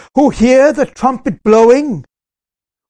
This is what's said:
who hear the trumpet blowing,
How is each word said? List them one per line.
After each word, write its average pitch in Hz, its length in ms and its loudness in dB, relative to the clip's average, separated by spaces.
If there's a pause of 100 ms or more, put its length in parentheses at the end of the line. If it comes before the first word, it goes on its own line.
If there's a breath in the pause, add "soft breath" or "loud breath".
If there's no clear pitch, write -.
(140 loud breath)
who 269 160 0
hear 262 420 0
the 180 140 -4
trumpet 247 560 -8
blowing, 226 640 0 (840)